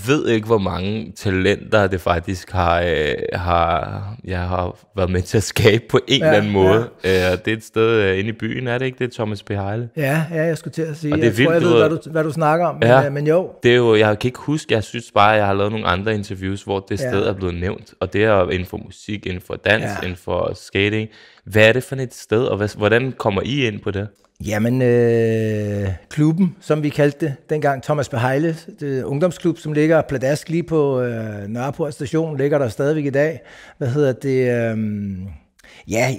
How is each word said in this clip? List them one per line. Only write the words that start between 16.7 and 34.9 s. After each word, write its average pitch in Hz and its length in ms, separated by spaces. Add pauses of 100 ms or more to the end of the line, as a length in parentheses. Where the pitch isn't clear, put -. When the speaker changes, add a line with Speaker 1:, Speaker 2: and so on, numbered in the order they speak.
Speaker 1:
det 98 200
Speaker 2:
Ja. 127 100
Speaker 1:
sted 98 160
er 104 80
blevet 95 200
nævnt. 87 460
Og 95 120
det 101 120
er 98 260
inden 90 160
for 92 180
musik, - 420
inden 90 200
for - 100
dans, 107 280
Speaker 2:
Ja. 104 180
Speaker 1:
inden 90 140
for 87 380
skating. 104 540 (360)
Hvad 107 240
er 113 40
det 127 120
for - 120
et 131 180
sted, 113 300
og - 120
hvad, 104 200
hvordan 113 360
kommer 104 320
I 131 220
ind 104 140
på 104 100
det? 98 180 (380)
Speaker 2:
Jamen, 113 360
øh, 110 1040 (220)
klubben, 160 500
som 151 220
vi 151 60
kaldte 147 380
det 139 80 (160)
dengang, 147 320
Thomas 147 260
Beheile, 135 480 (240)
det 139 180
er 127 60
ungdomsklub, 165 540
som 151 140
ligger 151 300
pladask 135 460
lige 165 140
på, 147 400
øh, 110 460
Nørreport 139 460
station, 160 440
ligger 143 200
der 135 100
stadigvæk 147 360
i 143 60
dag. 143 300 (380)
Hvad 135 100
hedder 135 240
det, 123 580
øhm, 104 560 (640)